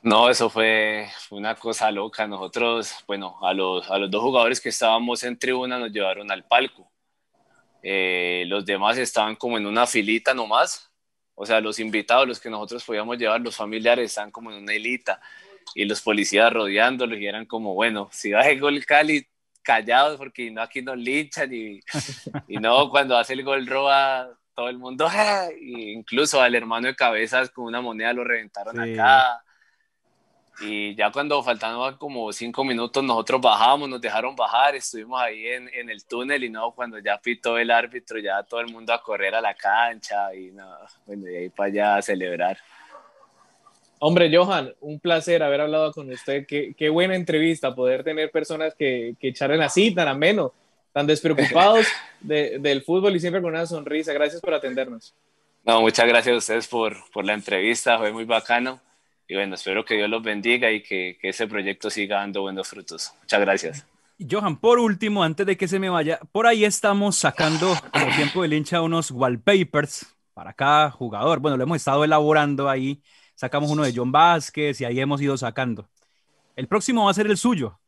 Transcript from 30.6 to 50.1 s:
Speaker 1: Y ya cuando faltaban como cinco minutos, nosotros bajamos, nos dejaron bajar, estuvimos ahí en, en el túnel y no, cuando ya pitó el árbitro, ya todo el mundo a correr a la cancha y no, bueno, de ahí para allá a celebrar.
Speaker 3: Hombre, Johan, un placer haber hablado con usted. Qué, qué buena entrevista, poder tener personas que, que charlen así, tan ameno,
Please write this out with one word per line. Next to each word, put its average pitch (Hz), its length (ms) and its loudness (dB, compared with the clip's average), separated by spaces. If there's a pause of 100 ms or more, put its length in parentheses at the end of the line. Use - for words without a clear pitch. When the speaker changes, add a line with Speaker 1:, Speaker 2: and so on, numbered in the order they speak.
Speaker 1:
Y 104 300 -6
ya 104 180 0
cuando 143 300 -2
faltaban 120 560 -4
como 123 340 -10
cinco 117 320 -6
minutos, 123 400 -2
nosotros 123 380 0
bajamos, 123 480 6
nos 127 100 -8
dejaron 117 360 -4
bajar, 127 400 2
estuvimos 120 440 -8
ahí 110 280 -4
en, 123 260 -8
en 120 160 -12
el 104 160 -12
túnel 131 380 -4
y 117 80 -6
no, 113 200 -6
cuando 117 280 -12
ya 104 200 -2
pitó 117 380 -2
el 117 140 0
árbitro, 117 480 -2
ya 101 240 -4
todo 117 160 -8
el 117 120 -6
mundo 113 220 -6
a 117 80 -2
correr 98 320 -4
a 113 80 -2
la 104 140 -4
cancha 104 800 -2
y 92 160 -18
no, 98 160 -20 (400)
bueno, 101 160 -12
de 90 160 -10
ahí 90 100 -8
para 101 200 -4
allá 101 260 2
a 101 80 2
celebrar. 92 560 -4 (1400)
Speaker 3:
Hombre, 160 360 4
Johan, 175 460 2
un 147 180 -12
placer 170 440 0
haber 143 180 0
hablado 151 320 0
con 139 180 -14
usted. 139 360 -6
Qué, 143 280 -6
qué 151 140 0
buena 180 260 2
entrevista, 160 600 0
poder 127 280 0
tener 156 280 -4
personas 156 440 -4
que, 123 440 -2
que 131 120 -4
charlen 143 300 0
así, 190 320 2
tan 170 140 2
ameno, 151 460 0 (380)